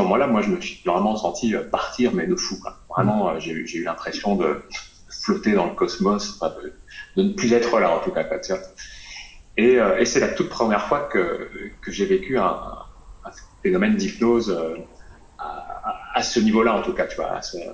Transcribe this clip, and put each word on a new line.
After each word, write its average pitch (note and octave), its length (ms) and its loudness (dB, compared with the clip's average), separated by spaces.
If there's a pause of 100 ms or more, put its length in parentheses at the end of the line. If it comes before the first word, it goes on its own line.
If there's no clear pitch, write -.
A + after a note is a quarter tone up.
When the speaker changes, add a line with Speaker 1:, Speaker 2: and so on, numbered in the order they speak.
Speaker 1:
moment-là, G#2+ 240 4
moi, A2+ 160 4
je G2 80 2
me F2+ 100 0
suis - 240 -12
vraiment F#2+ 320 2
senti, - 380 -2
euh, E2+ 80 -2
partir, - 500 0
mais F#2 140 0
de F3+ 100 0
fou, - 240 -6
quoi. - 160 -12 (140)
Vraiment, G2 420 2
Speaker 2:
Mm. D#2+ 40 -2
Speaker 1:
euh, D#2+ 40 -6
j'ai, D#2+ 260 -6
j'ai E2 120 -8
eu E2+ 60 -4
l'impression G2 520 -4
de D2 240 0 (640)
flotter G#2+ 300 2
dans F2 140 4
le - 80 -4
cosmos, - 640 0
enfin, E2 140 -2 (100)
de, - 120 -12 (480)
de - 60 4
ne G3 40 0
plus A#2+ 220 2
être A#2 260 4
là, E2+ 160 4
en E2 40 0
tout - 100 -4
cas, D#2+ 140 -2
quoi, - 160 -4
tu - 120 -6
vois. F#2 80 -4 (960)
Et, B2 220 6
euh, G2 200 4
et A#2+ 80 4
c'est C3+ 140 2
la G#2+ 80 2
toute - 200 -2
première A2 380 0
fois C#3+ 260 0
que, - 360 0 (340)
que - 80 -10
j'ai G2 160 -2
vécu F#2+ 320 2
un, G2+ 60 2 (800)
un - 60 -12 (320)
phénomène G2+ 340 4
d'hypnose, A2+ 540 2
euh, E2 260 -2 (640)
à, - 60 -10
à, - 760 -8
à B2 40 0
ce - 180 2
niveau-là, A2 340 6
en F#2+ 80 0
tout F2+ 120 -2
cas, F2+ 120 0
tu - 100 -10
vois, - 200 -4
à - 60 -8
ce, - 160 -10 (140)